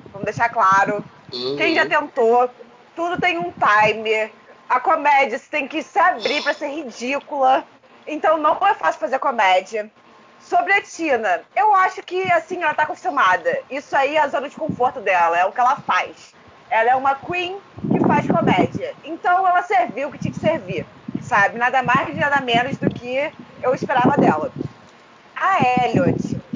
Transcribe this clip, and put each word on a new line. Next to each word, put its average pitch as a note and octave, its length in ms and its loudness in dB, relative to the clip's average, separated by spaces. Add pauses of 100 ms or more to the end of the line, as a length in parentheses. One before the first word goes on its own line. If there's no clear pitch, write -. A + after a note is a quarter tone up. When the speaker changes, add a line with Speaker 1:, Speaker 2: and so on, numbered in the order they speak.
(120)
Speaker 1:
Vamos G3+ 140 -12
deixar A3+ 240 -2
claro. G3+ 540 2 (280)
Speaker 2:
Uhum. B3 260 -6
Speaker 1:
Quem E4 180 0
já D#4+ 100 2
tentou, B3 640 2 (460)
tudo E4+ 240 -4
tem F4+ 180 0
um F4 140 -6
timer. A3 800 0 (380)
A B3 100 2
comédia, C#4+ 580 2
você - 120 -20
tem D4 180 -4
que D4+ 140 -6
se - 180 -10
abrir D4 440 0
pra C#4+ 100 -2
ser D4+ 160 -8
ridícula. C4+ 920 -2 (420)
Então, D#4 320 0
não D4+ 280 0
é G4+ 80 4
fácil - 260 -4
fazer C4 200 -2
comédia. G#3+ 720 0 (480)
Sobre F4 340 0
a G4+ 80 4
Tina, A3+ 600 -2 (140)
eu G#4 200 4
acho F#4+ 280 2
que, F#4 280 -4
assim, F4 320 -2
ela D4+ 100 0
tá D4+ 100 0
acostumada. G3 840 0
Isso - 260 -6
aí C#4+ 200 2
é D#4 60 2
a C#4+ 60 0
zona C#4 220 -4
de - 60 -20
conforto C#4 460 -2
dela, F3 360 2
é F3+ 80 4
o G3 60 -2
que - 80 -4
ela B3 160 4
faz. - 580 -4 (360)
Ela A3+ 220 2
é C4 40 4
uma C4+ 200 0
queen F4+ 420 -6 (340)
que - 140 4
faz C#4+ 220 2
comédia. - 680 0 (100)
Então, F4+ 440 0
ela F4+ 160 4
serviu D#4+ 440 0
o B3 40 -12
que - 80 -16
tinha - 140 -6
que - 60 -12
servir, F#3+ 460 -2 (360)
sabe? G3+ 360 0
Nada B3 260 0
mais, C#4 320 0
nada C#4+ 260 0
menos B3 360 0
do - 120 -2
que C4 420 -4 (300)
eu B3+ 120 0
esperava C4+ 440 0
dela. - 340 2 (840)
A D#4 500 2
Elliot, - 520 0 (180)